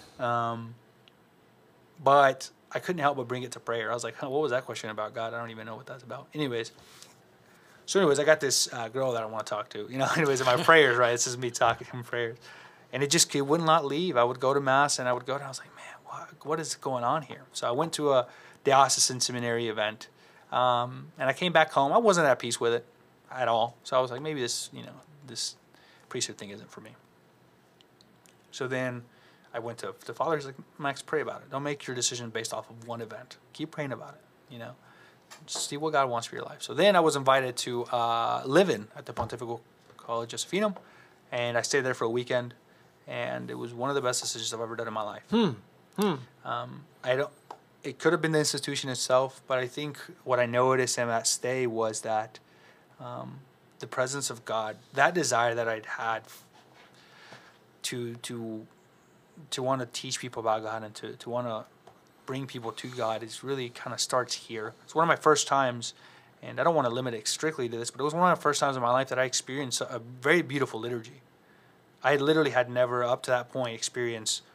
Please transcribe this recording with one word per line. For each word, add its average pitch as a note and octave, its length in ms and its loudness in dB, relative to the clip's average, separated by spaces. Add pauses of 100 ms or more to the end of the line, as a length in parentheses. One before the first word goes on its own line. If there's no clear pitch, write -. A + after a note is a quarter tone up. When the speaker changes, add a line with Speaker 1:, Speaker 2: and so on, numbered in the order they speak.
(200)
Speaker 1:
Um, A#2 560 -2 (1300)
but C3+ 460 6 (220)
I C3+ 80 -4
couldn't F3 220 -4
help C#3 160 2
but A#2+ 100 -4
bring B2 160 -4
it A#2+ 100 -10
to A2+ 60 -12
prayer. A2+ 320 -4
I - 20 0
was A#2+ 100 -4
like, A2+ 140 -8
"Huh, C#3 120 -6
what C#3 120 0
was C#3 100 0
that C3 140 -2
question A2+ 240 -10
about, G#2+ 260 -6
God? A2+ 180 -4
I A#2 60 -8
don't A#2 120 -8
even A2 140 -14
know A2+ 100 -12
what B2+ 100 -16
that's B2+ 180 -16
about." B2 300 -14
Anyways, B2 380 -4 (1120)
so - 140 2
anyways, D3 200 6
I C#3+ 40 2
got D3+ 160 6
this, - 320 0
uh, A#2 180 -8
girl C3 240 -2
that A2+ 100 -2
I - 20 -4
wanna A2 200 -8
talk G#2 240 -6
to. G#2 200 -10
You B2+ 80 -8
know, C3+ 140 2
<laughs> - 40 0
anyways, C#3 260 2
in B2+ 40 0
my B2 120 6
prayers, C#3+ 400 8
right? A#2+ 140 4
This A#2+ 160 0
is B2 100 -4
me B2 140 -4
talking A#2 420 2
in B2 100 -8
prayers. A#2+ 340 -6 (560)
And C3 100 -2
it C#3 60 -2
just, D#3+ 260 2
it C#3 60 4
would D3+ 200 4
not D#3+ 240 4
leave. C#3+ 320 0
I A#2+ 60 6
would B2+ 160 0
go C3 140 2
to C#3+ 60 4
Mass, C#3 400 4
and B2+ 80 -2
I B2 60 2
would B2+ 120 -4
go, C3 100 -2
and C#3+ 80 -8
I C3+ 40 -10
was C3+ 120 -12
like, - 160 -20
"Man, - 200 -18 (100)
what, - 400 -16
what D#3+ 140 -2
is C#3+ 160 -6
going B2+ 280 -4
on D3 200 2
here?" - 200 -14 (100)
So - 140 -4
I A#2+ 40 0
went D#3+ 220 0
to D3 200 2
a B2 140 6 (360)
diocesan C3 580 6
seminary A#2+ 480 -2
event, G#2+ 380 -4 (440)
um, B2+ 640 0
and C3+ 120 2
I C3+ 40 2
came F3+ 200 0
back D#3 180 6
home. C#3+ 220 4
I G#3 40 6
wasn't F#3 300 6
at B2 120 6
peace A#2+ 200 -4
with A#2 140 4
it A#2 120 0 (460)
at B2+ 160 -2
all. A#2 360 2
So C3 140 0
I B2+ 40 6
was B2+ 100 -2
like, A#2+ 100 -8
"Maybe D3+ 200 -4
this, - 320 -4
you B2 100 -14
know, - 100 -16 (320)
this - 300 -8 (540)
priesthood A#2+ 280 -6
thing G#2 120 -12
isn't G2+ 200 -16
for G#2+ 120 -20
me." G#2+ 100 -20 (1600)
So C3 160 -8
then B2+ 360 -6 (500)
I A#2+ 60 -8
went A2+ 200 -10
to G2 140 -8 (120)
the A#2+ 80 -10
Father. D3+ 220 -2
He's C#3 100 -8
like, C3+ 100 -14 (220)
"Max, C#3 240 -4
pray D3+ 200 -2
about B2 220 -8
it. - 80 -20
Don't C#3 120 -6
make C#3+ 240 -6
your B2+ 80 -6
decision B2 340 -4
based A2 240 -6
off A2 160 -10
of A#2 180 -18
one A#2 120 -8
event. A2+ 380 -14 (160)
Keep D#3 180 -10
praying C#3 220 -6
about A2 220 -14
it, - 380 -20
you A#2 60 -16
know. A#2+ 140 -14 (720)
Just - 240 -6
see C#3+ 80 -6
what D#3 160 -2
God C3+ 160 4
wants A#2 180 -4
for - 80 -14
your A#2+ 80 -8
life." - 180 -14
So - 120 -10
then F#3 240 6
I - 20 8
was D#3 160 4
invited C3 420 4
to, A#2+ 280 -4
uh, A#2 600 0
live E3 240 6
in A2+ 280 -4
at C#3 80 -18
the - 80 -12
Pontifical A#2 480 -8 (340)
College A#2 380 -6
Josefinum, G3 420 -2 (560)
and A#2+ 260 0
I A2 40 4
stayed C#3 240 2
there B2+ 80 0
for B2 100 -2
a A2+ 60 0
weekend, A#2+ 440 -2 (540)
and B2 420 -6
it B2 60 -8
was A#2+ 180 -10
one B2 160 -4
of C#3+ 60 -2
the C3+ 60 0
best B2 200 0
decisions A2+ 320 -6
I've A2+ 80 -8
ever A2+ 140 -6
done A#2 140 -6
in A2 40 -8
my A2 100 -4
life. G#2 260 -10
Speaker 2:
Hmm. G#3 220 2 (460)
Hmm. F#3+ 180 0 (300)
Speaker 1:
Um, B2+ 380 -8 (200)
I B2+ 120 2
don't, C#3+ 160 -2 (520)
it C3+ 160 -8
could D#3+ 140 4
have E3 80 0
been D#3+ 120 2
the D3+ 60 6
institution C#3 500 -2
itself, B2+ 580 2
but C3 120 0
I B2 80 -2
think D3 300 -8 (260)
what B2+ 160 2
I B2 60 6
noticed B2+ 520 4
in A#2+ 100 0
that A2+ 200 0
stay B2+ 400 0
was A2+ 340 -2
that, A2+ 380 -4 (600)
um, B2+ 400 -12 (400)
the - 80 -10
presence C3 420 -2
of A#2+ 160 -12
God, A2 320 -4 (160)
that C#3+ 220 4
desire A#2+ 400 2
that A#2 120 0
I'd A2 180 -4
had A2+ 400 -4
f-, - 180 -20 (1400)
to, A#2+ 320 -6
to, A2+ 500 -10 (840)
to C3+ 140 -6
wanna C3 280 0
teach - 280 -8
people A#2+ 200 -8
about A2 240 0
God A2 200 -6
and G#2 120 -14
to, A2+ 180 -12
to B2 160 -14
wanna A#2 360 -4 (640)
bring C3+ 180 -6
people A#2 260 -8
to - 160 -12
God, A2+ 360 -4
is A2 200 -14
really C3 260 -6
kinda A#2 280 -10
starts - 380 -2
here. A2 380 -10 (100)
It's - 120 -20
one D#3+ 80 4
of E3+ 40 4
my D3+ 80 6
first D3+ 320 4
times, B2+ 460 0 (500)
and A#2+ 160 -10
I C3 40 2
don't E3 120 4
wanna C3 160 4
limit B2+ 240 -2
it G#2+ 120 -6
strictly D3+ 420 -2
to A#2 80 -6
this, A#2 140 -6
but - 80 -14
it C3+ 40 -2
was D3 100 0
one F3 180 4
of D#3 60 4
the - 40 -12
first D3 180 2
times C#3 180 2
in B2+ 60 -2
my A#2+ 80 2
life C3 180 2
that B2+ 100 0
I C3 60 4
experienced C3 560 -4
a B2 180 -6 (220)
very E3 220 6
beautiful C3+ 360 -2
liturgy. A#2+ 420 -8 (800)
I C#3 120 6
literally D3 360 4
had A#2+ 180 4
never, B2 340 2
up B2 200 0
to C3+ 80 -2
that A#2+ 200 0
point, B2 240 -4
experienced, A#2 640 -4 (140)